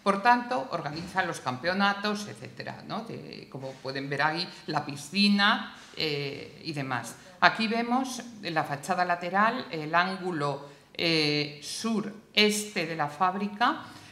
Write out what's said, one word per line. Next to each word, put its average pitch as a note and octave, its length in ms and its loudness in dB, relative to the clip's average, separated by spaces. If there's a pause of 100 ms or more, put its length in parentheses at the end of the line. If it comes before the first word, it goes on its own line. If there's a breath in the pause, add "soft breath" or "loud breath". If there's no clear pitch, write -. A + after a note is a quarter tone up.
Por G3 220 2
tanto, B3 480 4
organiza E3+ 540 -2
los E3 160 -4
campeonatos, G3+ 840 0
etcétera, - 600 -10
¿no? G#3 160 -6
De, - 480 -12
como C3 200 -10 (120)
pueden C3+ 260 -6
ver C#3 120 0
ahí, D#3+ 260 2 (200 loud breath)
la D3+ 180 -2
piscina, G3+ 920 4 (220 loud breath)
eh, C#3+ 640 -4
y D#3+ 100 -6
demás. C3 420 -4 (260 loud breath)
Aquí - 260 6
vemos A#3+ 540 0 (200)
en F3 120 -4
la D#3 100 4
fachada F3+ 420 0
lateral F3+ 640 2
el D#3 240 -4
ángulo, F3 760 0 (240 loud breath)
eh, D3 680 2
sureste - 1200 0
de D#3+ 100 -4
la D3+ 120 0
fábrica, G3+ 760 0 (280 loud breath)